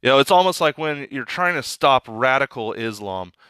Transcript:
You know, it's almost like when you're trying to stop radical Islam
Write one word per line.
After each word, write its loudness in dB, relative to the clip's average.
You 0
know, 6
it's 2
almost 4
like 0
when -6
you're -10
trying -2
to -4
stop 2
radical -2
Islam -8